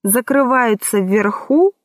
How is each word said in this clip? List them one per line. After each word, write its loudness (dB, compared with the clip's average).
закрываются 0
вверху 0